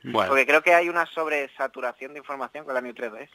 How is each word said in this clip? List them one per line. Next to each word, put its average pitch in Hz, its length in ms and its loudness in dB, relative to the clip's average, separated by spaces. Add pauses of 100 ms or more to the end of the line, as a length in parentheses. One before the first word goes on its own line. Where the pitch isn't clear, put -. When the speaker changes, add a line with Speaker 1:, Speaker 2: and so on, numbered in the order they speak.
Speaker 1:
Bueno. 110 240 2
Speaker 2:
Porque 131 180 4
creo 151 160 4
que 175 120 6
hay 170 140 6
una 170 180 0
sobresaturación 135 1040 -6
de 147 80 -18
información 139 440 -12
con 143 80 -10
la 127 80 -2
New 123 140 -8
tres 117 180 -10
D 117 120 -16
S. - 100 -20